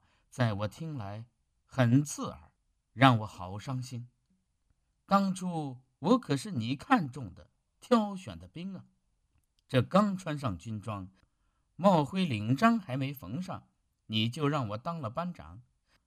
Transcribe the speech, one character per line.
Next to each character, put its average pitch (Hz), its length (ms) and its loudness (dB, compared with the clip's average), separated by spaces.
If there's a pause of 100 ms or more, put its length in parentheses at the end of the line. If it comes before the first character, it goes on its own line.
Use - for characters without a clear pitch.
(280)
在 117 240 0
我 101 160 -4
听 156 280 -10
来 107 280 -10 (400)
很 127 400 4
刺 - 260 -8
耳， - 220 -20 (400)
让 120 280 8
我 107 60 -8
好 95 320 -10
伤 131 240 -8
心。 123 280 -12 (920)
当 196 300 2
初 156 480 -6 (160)
我 208 200 4
可 147 180 0
是 196 160 -6
你 123 220 -2
看 160 360 0
中 120 240 -10
的、 - 160 -20 (300)
挑 208 360 0
选 98 220 -12
的 87 100 -18
兵 180 280 -12
啊！ 127 100 -16 (840)
这 127 140 2
刚 190 340 4
穿 151 220 -6
上 123 180 -4
军 107 240 -8
装， 95 300 -10 (640)
帽 170 300 6
徽 190 200 -2
领 113 320 0
章 226 220 4
还 127 180 -6
没 139 160 -4
缝 135 300 -10
上， 156 260 -12 (380)
你 110 240 0
就 147 180 0
让 143 200 0
我 104 100 -6
当 170 220 -6
了 113 100 -6
班 170 240 -6
长。 82 280 -18 (440)